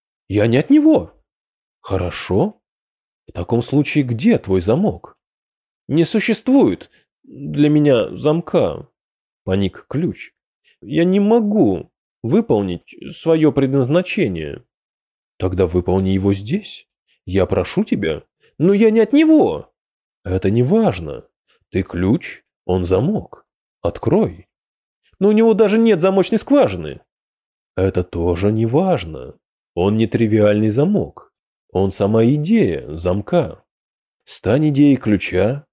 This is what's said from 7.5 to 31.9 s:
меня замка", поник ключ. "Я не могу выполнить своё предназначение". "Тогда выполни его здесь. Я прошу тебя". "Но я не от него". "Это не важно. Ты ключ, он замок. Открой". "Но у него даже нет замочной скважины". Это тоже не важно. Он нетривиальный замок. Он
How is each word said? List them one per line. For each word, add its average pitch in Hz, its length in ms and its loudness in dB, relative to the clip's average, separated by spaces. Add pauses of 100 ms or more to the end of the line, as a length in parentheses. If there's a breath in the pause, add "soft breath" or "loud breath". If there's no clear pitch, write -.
меня 147 460 2
замка", 143 720 -2 (540)
поник 95 460 -4
ключ. 143 440 -8 (480)
"Я 151 240 -2
не 185 140 2
могу 208 720 0 (320)
выполнить 110 720 -2 (200)
своё 156 360 2
предназначение". 135 1120 -2 (720)
"Тогда 92 280 0
выполни 90 440 0
его 95 240 0
здесь. 110 540 -8 (380)
Я 92 200 0
прошу 95 380 -2
тебя". 80 400 -4 (340)
"Но 175 160 2
я 214 180 4
не 226 80 2
от 220 120 0
него". 285 640 2 (500)
"Это 95 280 -2
не 117 100 2
важно. 123 640 0 (460)
Ты 95 100 -2
ключ, 92 640 -4 (220)
он 92 200 -2
замок. 95 600 -4 (340)
Открой". 101 640 -2 (720)
"Но 196 100 2
у - 20 4
него 220 240 4
даже 214 240 2
нет 220 200 4
замочной 190 380 0
скважины". 95 640 0 (760)
Это 92 280 0
тоже 87 480 -2
не 110 140 0
важно. 107 680 -4 (400)
Он 98 220 2
нетривиальный 107 720 2
замок. 139 600 -2 (400)
Он 98 200 0